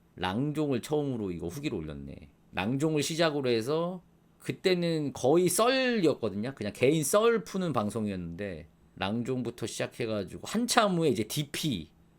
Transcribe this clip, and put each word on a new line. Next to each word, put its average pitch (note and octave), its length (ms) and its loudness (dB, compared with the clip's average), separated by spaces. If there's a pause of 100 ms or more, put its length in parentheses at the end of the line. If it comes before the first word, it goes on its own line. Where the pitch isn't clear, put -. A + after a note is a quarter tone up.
(180)
랑종을 C3+ 640 0
처음으로 C3 500 -2
이거 E2+ 160 -6
후기로 C#3 300 -6
올렸네. C#2+ 520 -10 (220)
랑종을 C#3 520 0
시작으로 D3+ 460 0
해서 D#3 520 0 (380)
그때는 E3+ 760 0
거의 E3 360 4
썰이었거든요. F3+ 1040 2
그냥 G#2 180 -6
개인 D3+ 300 4
썰 A3 400 4
푸는 F3+ 300 -4
방송이었는데 G2 920 -4 (280)
랑종부터 A#2 720 -4
시작해가지고 G#2+ 800 -6
한참 G#3+ 500 2
후에 D#3+ 120 4
이제 A2 160 2
디피 C3+ 640 -4 (300)